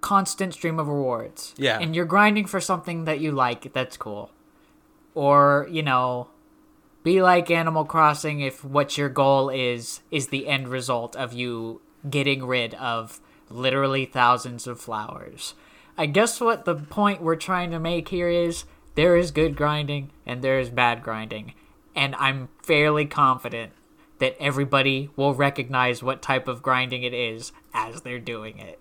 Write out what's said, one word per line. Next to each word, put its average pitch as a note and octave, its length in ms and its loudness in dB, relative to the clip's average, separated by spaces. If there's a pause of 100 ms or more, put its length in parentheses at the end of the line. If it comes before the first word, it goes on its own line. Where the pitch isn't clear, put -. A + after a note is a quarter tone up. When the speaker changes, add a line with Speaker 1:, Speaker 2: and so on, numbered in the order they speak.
Speaker 1:
Constant F#3+ 540 0
stream E3 260 -4
of D3 80 -2
rewards. B2+ 680 -4
Speaker 2:
Yeah. B2 220 2
Speaker 1:
And D#3+ 160 -2
you're E3+ 100 2
grinding G#3 420 4
for G3 140 -4
something E3+ 440 -4
that D#3 160 -2
you D#3 120 -2
like, B2+ 400 -2
that's B2+ 240 -4
cool. G#2 340 -10 (840)
Or, C#3+ 560 6
you D#3+ 120 -2
know, B2+ 460 0 (760)
be F#3 200 4
like F3+ 280 4
Animal E3 340 2
Crossing D3+ 560 2
if C3+ 240 -6
what C#3 320 0
your C#3+ 120 0
goal C3+ 420 4
is, B2 500 -2 (100)
is C#3+ 180 -4
the C3+ 180 -6
end C3+ 220 -2
result A#2+ 480 -4
of B2 160 -6
you A#2 480 -8 (280)
getting C#3 360 0
rid B2 300 -2
of A#2 460 -6 (280)
literally C3+ 560 0
thousands B2 640 2
of A#2+ 120 -10
flowers. - 760 -10 (440)
I D#3+ 80 0
guess F#3+ 340 2
what A#3 240 0
the E3+ 120 0
point G3 440 0
we're E3 160 0
trying F3 360 -4
to E3 80 -4
make E3 280 -4
here F3 200 -2
is, E3+ 360 0 (300)
there E3+ 220 6
is E3+ 160 2
good D3+ 240 2
grinding D3 560 -2 (120)
and B2 180 -8
there C3+ 180 2
is A#2+ 100 -4
bad A#2+ 320 2
grinding. A2 520 -10 (400)
And C#3 220 -2
I'm C3+ 320 -2 (140)
fairly D3+ 440 2
confident B2 680 -2 (460)
that C3 220 0
everybody C#3 760 0
will C#3 180 2
recognize B2+ 680 0
what C3 200 -4
type C3 240 0
of A#2+ 160 -6
grinding B2+ 400 0
it B2 120 -4
is A#2 380 -6 (220)
as A2+ 280 -6
they're B2 180 -10
doing A2 380 -10
it. E2+ 220 -18